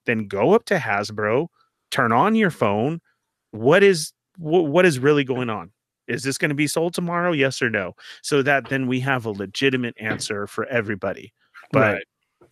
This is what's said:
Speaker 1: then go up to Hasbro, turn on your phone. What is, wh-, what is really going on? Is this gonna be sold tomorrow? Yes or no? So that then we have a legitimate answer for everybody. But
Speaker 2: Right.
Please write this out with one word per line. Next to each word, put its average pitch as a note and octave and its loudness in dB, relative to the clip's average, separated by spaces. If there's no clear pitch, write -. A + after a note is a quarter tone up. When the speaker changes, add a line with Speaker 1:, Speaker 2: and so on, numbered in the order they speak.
Speaker 1:
then A2 -2
go G#2 2
up A#3 4
to G3+ 0
Hasbro, G#2+ -2
turn A#2 2
on F#3 4
your G#3 2
phone. B2 0
What C3+ 4
is, F3+ 2
wh-, E3+ 0
what D#3+ 4
is D#3 4
really C#3+ 4
going B2+ -4
on? G2 -8
Is A2+ -6
this C3+ -4
gonna D3+ -2
be C#3+ 0
sold E3+ -2
tomorrow? F3 -2
Yes C3+ 0
or B2 2
no? G2 -4
So C#3+ 0
that C3+ 0
then C3+ -2
we B2+ -2
have B2+ -2
a A2 -4
legitimate A#2 -2
answer G#2+ -6
for A2 -6
everybody. G2+ -6
But A2 4
Speaker 2:
Right. G2 -8